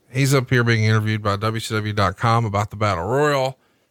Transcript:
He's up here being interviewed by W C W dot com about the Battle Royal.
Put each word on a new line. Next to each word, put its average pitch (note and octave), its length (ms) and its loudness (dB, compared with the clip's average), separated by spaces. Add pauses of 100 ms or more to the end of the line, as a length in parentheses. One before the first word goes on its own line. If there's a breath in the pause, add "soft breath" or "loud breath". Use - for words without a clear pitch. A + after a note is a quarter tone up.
(120)
He's C3+ 220 2
up C3 160 0
here B2 160 2
being A2+ 180 2
interviewed A2 400 2
by G2+ 140 -2
W A2 240 -4
C - 140 -8
W G#2+ 180 -4
dot G2 240 0
com A#2 260 2
about G2+ 280 -2
the - 40 -16
Battle G2+ 300 -2
Royal. C3+ 520 0 (320)